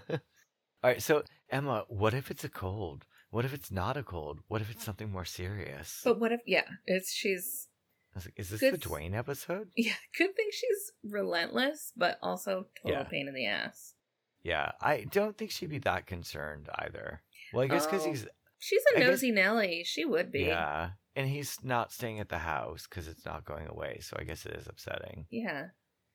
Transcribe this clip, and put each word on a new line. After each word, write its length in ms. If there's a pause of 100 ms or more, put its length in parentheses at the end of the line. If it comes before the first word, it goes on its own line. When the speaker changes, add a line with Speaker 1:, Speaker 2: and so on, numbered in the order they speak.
(840)
Speaker 1:
right, 200
so 200 (280)
Emma, 380
what 260
if 160
it's 140
a 40
cold? 560 (260)
What 140
if 100
it's 160
not 260
a 60
cold? 460
What 120
if 100
it's 140
something 260
more 140
serious? 800
Speaker 2:
But 160
what 120
if, 140
yeah, 180 (220)
it's, 260
she's 560 (460)
Speaker 1:
I 40
was 80
like, 120
"Is 120
this 100
Speaker 2:
good 140
Speaker 1:
the 40
Speaker 2:
th- 140
Speaker 1:
Dwayne 220
episode?" 640
Speaker 2:
Yeah, 180 (220)
good 200
thing 160
she's 400 (100)
relentless, 920
but 260
also 440 (140)
total 180
Speaker 1:
Yeah. 60
Speaker 2:
pain 220
in 80
the 120
ass. 480 (500)
Speaker 1:
Yeah, 360
I 300
don't 260
think 140
she'd 200
be 100
that 260
concerned 720
either. 460 (300)
Well, 120
I 20
guess 220
'cause 160
Speaker 2:
Oh, 60
Speaker 1:
he's 160 (320)
Speaker 2:
she's 240 (100)
a 40
Speaker 1:
I 40
guess 80
Speaker 2:
nosy 240
Nelly. 520
She 200
would 260
be. 140
Speaker 1:
Yeah, 460 (260)
and 120
he's 360
not 280
staying 280
at 80
the 100
house 480
'cause 220
it's 160
not 200
going 220
away, 340
so 200
I 40
guess 220
it 80
is 140
upsetting. 640
Speaker 2:
Yeah. 380 (460)